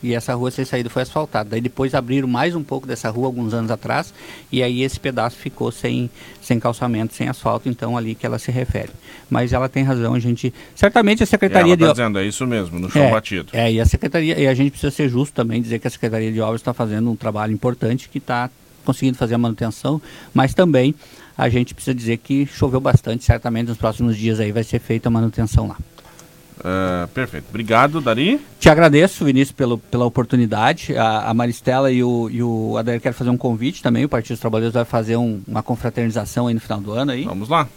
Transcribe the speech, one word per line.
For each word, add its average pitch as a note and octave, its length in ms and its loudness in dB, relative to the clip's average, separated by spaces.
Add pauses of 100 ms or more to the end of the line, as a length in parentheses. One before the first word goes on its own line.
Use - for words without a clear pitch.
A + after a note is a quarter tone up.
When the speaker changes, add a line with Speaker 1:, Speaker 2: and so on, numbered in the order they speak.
Speaker 1:
e B2 100 -2
essa A#2 220 -2
rua B2 160 -2
sem C3 160 -4
saída A#2+ 240 -4
foi B2 100 -4
asfaltada. B2+ 480 -4
Daí A2+ 140 -2
depois C3 320 -2
abriram C3 340 0
mais C3+ 260 0
um E3 80 -4
pouco C3+ 240 -6
dessa B2 220 -6
rua A#2 160 -2
alguns A#2+ 300 -2
anos A2+ 160 -2
atrás, A#2+ 420 -4 (400)
e B2+ 100 0
aí B2 200 0
esse C3 180 -4
pedaço A#2+ 340 -2
ficou A#2+ 380 -6
sem, A#2+ 380 -4 (320)
sem A#2+ 180 0
calçamento, A2+ 540 -2
sem B2+ 120 -4
asfalto, A#2+ 440 -2
então A#2+ 260 -4
ali A2+ 180 -4
que A2 120 -8
ela A#2+ 120 -4
se - 120 -8
refere. A#2+ 400 -4 (400)
Mas B2 240 0
ela B2+ 120 0
tem C3+ 160 -2
razão, A#2+ 300 0
a B2 60 0
gente, A#2+ 340 -2 (240)
certamente A3 460 4
a G#3 40 2
Secretaria F#3+ 460 4
Speaker 2:
Ela F3+ 60 6
tá D#3+ 80 6
Speaker 1:
de D#3 60 6
Speaker 2:
dizendo, A2+ 260 0
é F#2+ 80 0
isso G#2 200 -4
mesmo, F#2+ 320 -2
no F2+ 120 -4
chão D3 140 4
Speaker 1:
É, B2+ 60 6
Speaker 2:
batido. G#2 440 -2
Speaker 1:
é, A#2 180 2
e A2+ 80 2
a A#2 60 4
Secretaria, E3 520 0
e C#3+ 80 4
a C3 60 4
gente C#3 200 2
precisa D3 180 -4
ser C#3+ 180 0
justo B2+ 240 -2
também, A2+ 300 -2
dizer A2+ 160 -4
que A2 80 -6
a A#2+ 40 -4
Secretaria A2 400 -4
de A2 80 -4
Obras A2+ 220 -2
tá B2 140 -6
fazendo A2+ 360 -2
um A2 60 -2
trabalho G#2+ 380 -4
importante, A#2+ 560 -2
que C#3+ 100 -8
tá B2 300 -4 (340)
conseguindo C3 320 0
fazer A#2+ 200 0
a - 20 2
manutenção, A#2+ 640 -2 (320)
mas C3 180 4
também D3 420 4 (400)
a B2+ 140 0
gente B2 260 0
precisa - 200 -4
dizer A#2 240 -2
que C#3 260 0
choveu C3+ 340 0
bastante, B2 460 0
certamente A#2 440 0
nos A2+ 100 -4
próximos A2+ 400 0
dias A2 200 0
aí G#2+ 140 0
vai A2+ 120 0
ser A#2+ 160 -4
feita A2+ 280 -2
a - 20 2
manutenção A2+ 560 0
lá. F#2+ 120 -10 (880)
Speaker 2:
Ah, F2+ 460 -2
perfeito. A#2 360 -6
Obrigado, A#2 520 2
Dari. C#3+ 400 2 (200)
Speaker 1:
Te - 80 8
agradeço, D#3+ 560 6
Vinícius, C3+ 260 4
pelo, A#2+ 260 0
pela A#2+ 300 -2
oportunidade. A#2+ 880 0
A, A2 320 0
a A2+ 60 0
Maristela B2+ 560 2
e B2+ 120 2
o, A#2 280 0
e A#2+ 140 -2
o A2+ 340 -2
Adair A#2 220 -2
querem A#2+ 180 -4
fazer B2 100 -2
um B2 80 2
convite B2 460 -2
também. A#2+ 220 2
O D3+ 40 -2
Partido A#2+ 260 -2
dos A2 60 -10
Trabalhadores A2+ 320 0
vai A#2+ 120 2
fazer A2+ 320 0
um, A2+ 320 -2
uma A2 160 -4
confraternização A#2 840 -4
aí A#2 80 0
no A2+ 60 -2
final G#2+ 200 -6
do G2+ 120 -8
ano C3+ 180 -2
aí. B2+ 140 -6
Speaker 2:
Vamos G#2 240 -8
lá. D3+ 280 0